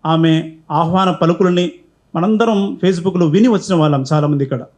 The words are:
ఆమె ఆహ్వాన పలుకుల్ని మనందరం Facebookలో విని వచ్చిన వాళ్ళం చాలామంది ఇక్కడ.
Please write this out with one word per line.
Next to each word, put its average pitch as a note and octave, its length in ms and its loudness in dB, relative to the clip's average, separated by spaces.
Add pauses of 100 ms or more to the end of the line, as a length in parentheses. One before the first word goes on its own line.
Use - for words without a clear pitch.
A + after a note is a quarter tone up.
ఆమె D#3+ 520 0 (140)
ఆహ్వాన F3 400 0
పలుకుల్ని F3 600 0 (440)
మనందరం G3+ 680 0
Facebookలో F3 440 0
విని G3+ 200 4
వచ్చిన F#3+ 280 -2
వాళ్ళం D3 280 0 (100)
చాలామంది D3 300 0
ఇక్కడ. C3 220 -6 (120)